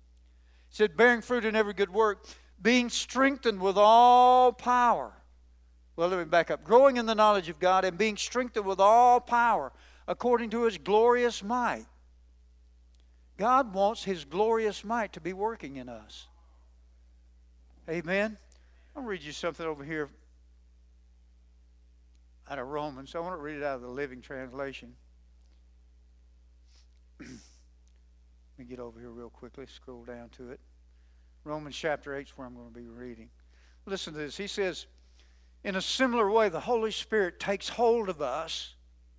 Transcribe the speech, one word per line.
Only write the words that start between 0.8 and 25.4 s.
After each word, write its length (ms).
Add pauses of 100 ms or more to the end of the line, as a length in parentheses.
"Bearing 240
fruit 240
in 100
every 180
good 200
work, 320 (360)
being 280
strengthened 720
with 160
all 760
power." 600 (840)
Well, 140
let 100
me 60
back 260
up. 120
"Growing 340
in 80
the 100
knowledge 340
of 100
God 260
and 120
being 200
strengthened 480
with 140
all 420
power 500 (360)
according 420
to 140
his 140
glorious 680
might." 420 (1500)
God 360
wants 300
his 220
glorious 580
might 300
to 80
be 100
working 440
in 140
us. 380 (1600)
Amen? 500 (580)
I'll 80
read 180
you 100
something 340
over 180
here 260 (2500)
out 80
of 100
Romans. 460
I 60
want 140
to 80
read 160
it 60
out 120
of 60
the 80
Living 320
Translation. 760 (2250)